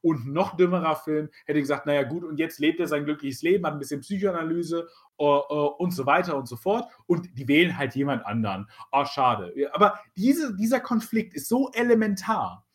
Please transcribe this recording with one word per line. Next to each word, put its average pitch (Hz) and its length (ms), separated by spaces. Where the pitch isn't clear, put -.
Und 147 240
ein 139 60
noch 175 240
dümmerer 175 400
Film 151 340
hätte 151 140
gesagt, 139 260
"Na 147 80
ja, 139 80
gut, 156 200
und 156 160
jetzt 160 200
lebt 160 200
er 165 100
sein 147 160
glückliches 147 380
Leben, 175 240
hat 147 60
ein 147 60
bisschen 139 220
Psychoanalyse, 170 880
äh, 147 60
äh, 147 40
und 180 140
so 135 140
weiter 165 300
und 127 100
so 120 100
fort." 208 340
Und 165 320
die 135 100
wählen 151 300
halt 135 160
jemand 139 320
anderen. 104 420
Oh, 139 120
schade. 113 520
Ja, 143 160
aber 196 260
diese, 262 400
dieser 226 240
Konflikt 220 540
ist - 140
so 254 240
elementar 214 1040